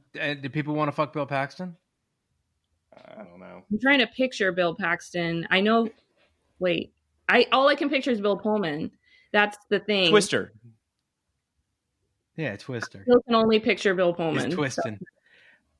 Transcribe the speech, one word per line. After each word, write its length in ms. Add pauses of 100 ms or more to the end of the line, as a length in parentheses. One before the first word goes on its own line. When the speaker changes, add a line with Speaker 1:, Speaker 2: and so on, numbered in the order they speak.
(180)
Speaker 1:
uh, 160
do 140
people 260
wanna 180
fuck 200
Bill 140
Paxton? 500 (1200)
Speaker 2:
I 280
don't 160
know. 300
Speaker 3:
I'm 100
trying 180
to 80
picture 460
Bill 220
Paxton. 760
I 100
know. 300 (720)
Wait. 340 (340)
I, 240
all 160
I 60
can 160
picture 220
is 80
Bill 160
Pullman. 560 (400)
That's 260 (100)
the 120
thing. 300
Speaker 2:
Twister. 420 (1800)
Speaker 1:
Yeah, 200
Twister. 520
Speaker 3:
I 60 (120)
can 80
only 260
picture 340
Bill 180
Pullman, 340
Speaker 1:
He's 80
twisting. 440
Speaker 3:
so. 80 (720)